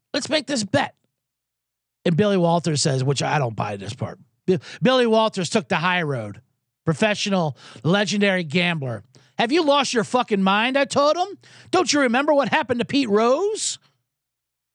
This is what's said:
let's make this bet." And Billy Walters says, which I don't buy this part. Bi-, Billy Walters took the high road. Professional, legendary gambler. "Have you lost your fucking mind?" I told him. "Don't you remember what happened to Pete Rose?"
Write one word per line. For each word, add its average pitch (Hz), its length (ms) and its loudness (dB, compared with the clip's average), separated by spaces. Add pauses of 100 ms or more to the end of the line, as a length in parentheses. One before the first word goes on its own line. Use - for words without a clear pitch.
(120)
let's - 160 -4
make 302 200 -2
this 254 160 -2
bet." 254 320 -4 (1080)
And 175 120 2
Billy 202 200 2
Walters 170 460 0
says, 131 220 0
which 131 180 -2
I 143 160 -2
don't 120 160 -2
buy 104 220 -6
this 98 180 -12
part. - 240 -10 (260)
Bi-, 185 140 2 (240)
Billy 247 240 4
Walters 220 440 0
took 208 180 -2
the 185 80 0
high 180 260 0
road. 113 400 -6 (420)
Professional, 185 720 0 (280)
legendary 196 580 2
gambler. 151 640 -4 (340)
"Have 233 140 0
you 339 120 2
lost 285 300 2
your 226 80 2
fucking 208 400 0
mind?" 214 340 2
I 277 80 2
told 285 320 2
him. 370 220 -4 (320)
"Don't 330 220 2
you 294 80 2
remember 269 340 2
what 269 140 2
happened 254 320 0
to 208 40 -2
Pete 262 240 -2
Rose?" 269 680 0 (960)